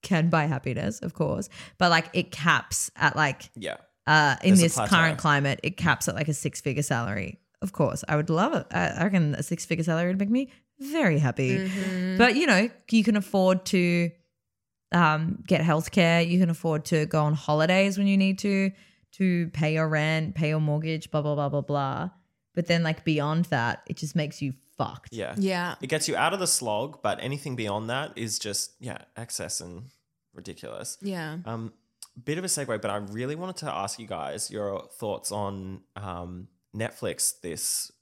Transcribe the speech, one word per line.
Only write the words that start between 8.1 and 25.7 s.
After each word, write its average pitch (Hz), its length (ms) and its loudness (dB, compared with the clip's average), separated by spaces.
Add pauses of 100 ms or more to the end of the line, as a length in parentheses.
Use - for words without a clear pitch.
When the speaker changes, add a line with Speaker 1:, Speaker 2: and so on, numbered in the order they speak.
Speaker 1:
would 151 140 0
love 180 240 2
it. - 180 -2
I, 175 160 0
I - 160 -2
reckon 175 320 2
a - 80 -6
six-figure 165 400 -4
salary 170 240 0
would 190 100 -2
make 202 120 0
me 262 200 0 (300)
very 269 400 2
happy. 127 380 2
Speaker 3:
Mm-hmm. 185 600 -2
Speaker 1:
But, 233 160 6
you 320 120 2
know, 220 220 4 (220)
you 226 140 6
can 220 120 4
afford 185 500 2
to, 175 440 2 (840)
um, 165 540 2
get 165 160 4
healthcare, 165 680 4
you 175 100 4
can 175 120 4
afford 160 360 -2
to 156 200 2
go 156 160 2
on 151 120 2
holidays 180 640 2
when 202 100 2
you 196 100 4
need 190 240 4
to, 196 300 2 (420)
to 175 360 2
pay 156 260 0
your 160 140 2
rent, 156 460 0
pay 151 140 0
your 156 120 2
mortgage, 156 500 -2
blah, 151 120 0
blah, 147 120 0
blah, 143 140 0
blah, 143 120 0
blah. 139 500 -2 (440)
But 170 120 -2
then, 170 160 2
like, 160 220 -2
beyond 156 420 2
that, 117 400 -2
it - 100 -8
just 151 180 -8
makes 151 280 -2
you 135 100 -4 (240)
fucked. - 360 -8
Speaker 2:
Yeah. 104 260 -6
Speaker 3:
Yeah. 180 420 -2